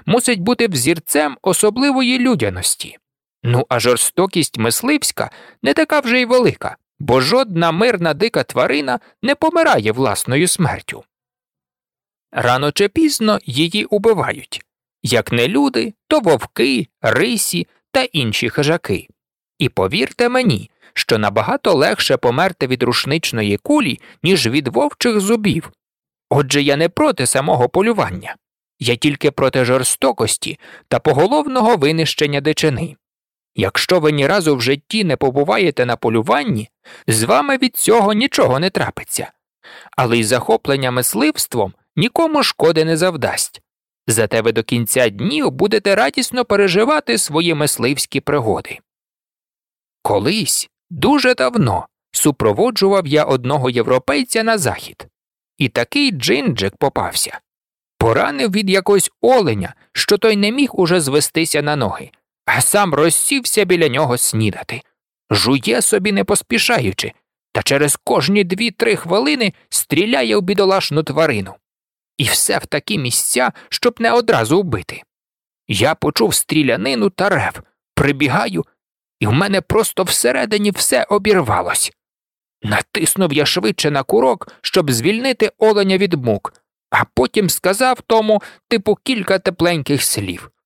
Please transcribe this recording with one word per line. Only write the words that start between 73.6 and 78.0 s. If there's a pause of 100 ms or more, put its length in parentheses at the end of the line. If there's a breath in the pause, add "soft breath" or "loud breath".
щоб
не
одразу
вбити. (640)
Я
почув
стрілянину
та
рев, (340)
прибігаю, (540)